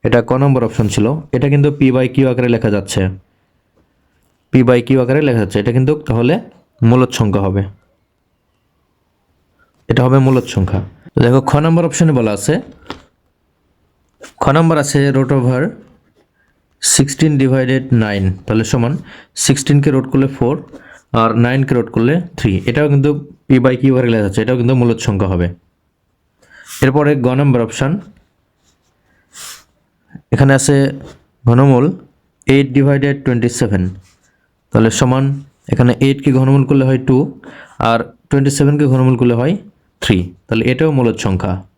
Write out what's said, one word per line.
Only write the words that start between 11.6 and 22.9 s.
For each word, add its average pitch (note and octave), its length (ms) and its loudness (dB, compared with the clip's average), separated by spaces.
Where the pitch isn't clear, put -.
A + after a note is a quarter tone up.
নম্বর E3 240 2
অপশনে D#3+ 300 0
বলা A2 200 -2
আছে, D3+ 160 -2
খ - 20 -2
নম্বর E3 260 2
আছে C#3+ 160 -2
root C3+ 220 0
over B2+ 220 0
sixteen C#3 500 0
divided C3 420 0
nine, G2+ 220 -4
তাহলে A2 280 -2
সমান B2 200 -2
sixteen-কে C#3+ 500 0
রুট C3 180 -2
করলে C3+ 240 0
ফোর C3 180 -2
আর A2+ 100 2
নাইন-কে B2+ 320 -2
রুট A#2 180 -2
করলে A#2+ 200 0
থ্রি, G#2 140 0
এটাও D3 220 0